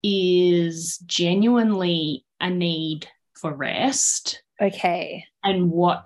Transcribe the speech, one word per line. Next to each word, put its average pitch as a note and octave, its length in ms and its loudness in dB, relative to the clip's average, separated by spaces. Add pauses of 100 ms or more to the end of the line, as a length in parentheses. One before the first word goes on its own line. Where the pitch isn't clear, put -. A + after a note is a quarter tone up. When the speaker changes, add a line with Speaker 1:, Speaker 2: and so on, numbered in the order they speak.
Speaker 1:
is F3+ 960 2
genuinely F3+ 1200 0 (160)
a F3+ 120 -2
need D#3+ 560 -2 (260)
for - 180 -8
rest. - 920 -4 (180)
Speaker 2:
Okay. F3 640 -4 (180)
Speaker 1:
And F#3 280 2
what E3+ 340 0